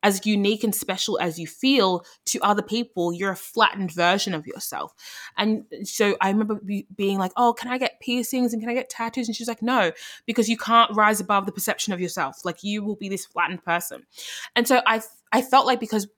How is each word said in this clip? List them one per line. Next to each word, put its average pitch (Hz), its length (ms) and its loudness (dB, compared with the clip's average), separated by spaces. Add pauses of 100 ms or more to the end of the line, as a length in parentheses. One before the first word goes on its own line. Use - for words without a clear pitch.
As 196 220 2
unique 202 400 2
and 208 100 0
special - 460 -4
as 165 180 -2
you 165 80 -8
feel 190 600 2 (200)
to - 140 -2
other 208 220 2
people, 208 500 -2
you're 185 200 -2
a 175 40 -4
flattened 196 560 0
version 175 400 2
of 156 140 -6
yourself." - 480 -10 (420)
And 214 280 0 (180)
so 202 400 0
I 190 80 2
remember 214 240 0
be-, 202 320 -6 (100)
being 196 220 0
like, 185 180 0
"Oh, 233 160 4
can 240 180 -6
I 247 60 -4
get 254 240 -4
piercings 247 540 -2
and 214 80 -6
can 233 80 -6
I 233 40 -2
get 247 140 -4
tattoos?" 226 400 -6
And 220 80 -6
she's 233 120 -8
like, 226 140 -6
"No, 220 300 2 (320)
because 226 240 0
you 226 80 2
can't 226 380 4
rise 214 260 4
above 196 240 0
the 190 80 -4
perception - 400 -4
of 180 80 -4
yourself. 170 460 -4
Like, 170 180 -6
you 208 180 -4
will 202 140 -6
be 202 140 -8
this 190 160 -6
flattened 175 360 -4
person." - 440 -4 (500)
And 240 100 2
so 254 200 6
I, 220 160 4 (300)
I 247 100 4
felt 262 240 4
like 240 140 2
because 214 260 -2 (120)